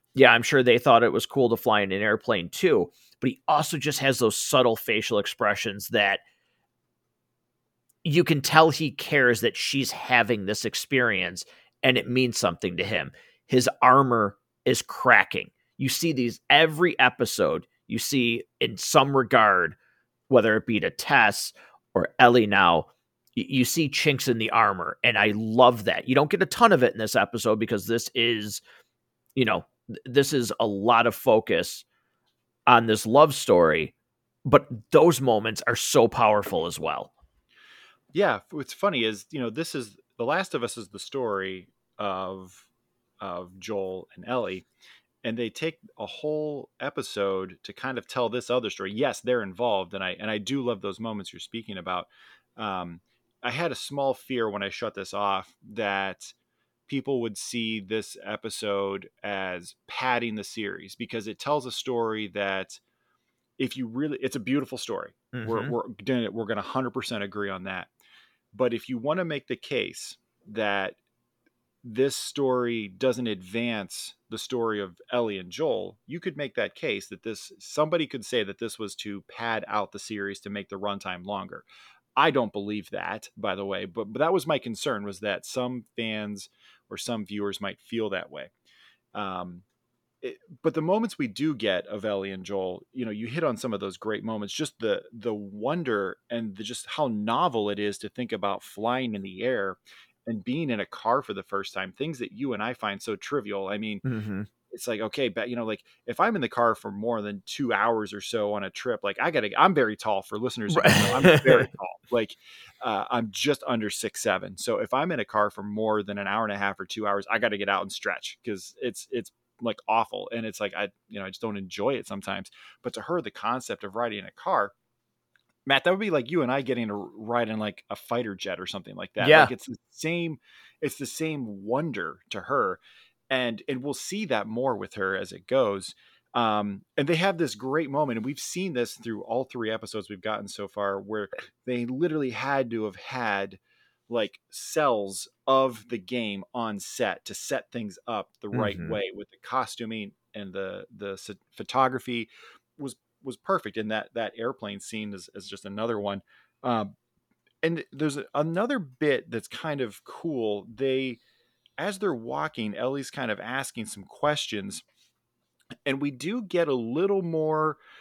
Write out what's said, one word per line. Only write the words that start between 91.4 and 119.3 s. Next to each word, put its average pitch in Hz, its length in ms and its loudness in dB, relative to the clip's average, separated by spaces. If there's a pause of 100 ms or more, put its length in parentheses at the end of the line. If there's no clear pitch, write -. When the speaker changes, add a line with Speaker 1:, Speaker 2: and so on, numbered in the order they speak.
Speaker 2:
get 101 300 0
of 104 180 -8
Ellie 98 280 -2
and 95 120 -10
Joel, 92 480 -4
you 127 140 -6
know, 110 60 -6
you 107 160 -8
hit 147 160 -4
on 135 120 0
some 117 160 -6
of 104 80 -4
those 98 180 -8
great 107 260 -6
moments, 107 300 -6
just - 260 -6
the, 107 240 0 (100)
the 113 200 -6
wonder 104 840 -4 (120)
and 113 280 -6
the, 110 60 -10
just 113 240 -10
how 151 200 -2
novel 113 640 0
it 101 100 -4
is 104 200 -2
to 104 100 -10
think 123 220 -8
about 98 320 -4
flying 120 500 -2
in 101 80 -6
the 95 220 -10
air 104 340 0 (480)
and 113 180 -6
being 151 280 -2
in 110 80 -2
a 98 60 -4
car 123 360 -2
for 110 120 -10
the 98 100 -8
first 98 300 -6
time, 95 220 -6
things 151 240 -6
that 120 140 -8
you 123 200 -4
and 104 80 -4
I 120 120 -4
find 98 280 -6
so 110 140 -4
trivial. 101 520 -6
I 101 100 -4
mean, 107 280 -6
Speaker 1:
Mm-hmm. 107 360 -4 (300)
Speaker 2:
it's - 140 -12
like, 113 140 -4
okay, 113 300 -2
but, 107 200 -4
you 123 60 -6
know, 120 100 -6
like, 110 180 -6 (220)
if 120 140 -6
I'm 214 160 2
in 180 60 -2
the 117 80 -2
car 117 260 2
for 104 160 -10
more 107 300 -4
than 104 240 -8
two 131 260 -4
hours 107 400 2
or 104 80 -10
so 104 340 -2
on 101 100 -4
a 95 60 -6
trip, 117 340 -4
like, 101 180 -2
I 156 100 2
gotta, 110 260 0
I'm 175 160 8
very 117 220 4
tall 101 280 -2
for - 140 -8
listeners 117 380 -4
who - 60 4
don't - 180 6
know, 107 140 4
I'm 135 100 2
Speaker 1:
Right. 160 180 10
<laughs> - 20 -14
Speaker 2:
very 131 240 8
tall. - 200 -10 (240)
Like, 113 240 0 (460)
uh, 107 280 -2
I'm 117 220 0
just 139 340 0
under 113 240 -2
six - 320 -6
seven. 95 360 0
So 113 220 -2
if 110 140 -2
I'm 160 200 0
in 127 80 -4
a 101 40 -4
car 104 240 2
for 104 140 -10
more 107 400 0
than 101 140 -8
an 101 100 -6
hour 104 160 0
and 104 100 -2
a 101 40 -4
half 98 220 -2
or 95 60 -8
two 107 220 -6
hours, 101 240 0
I 113 80 2
gotta 107 180 0
get 98 120 -2
out 95 140 2
and 95 80 -10
stretch - 520 -8
'cause 101 380 -10
it's, 120 300 -8
it's, 117 200 -6 (300)